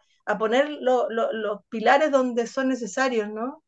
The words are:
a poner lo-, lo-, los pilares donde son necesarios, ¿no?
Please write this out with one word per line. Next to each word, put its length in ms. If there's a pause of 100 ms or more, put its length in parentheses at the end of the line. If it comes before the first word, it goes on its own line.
(260)
a 120
poner 320
lo-, 400
lo-, 240
los 260 (100)
pilares 420
donde 360
son 220
necesarios, 600
¿no? 380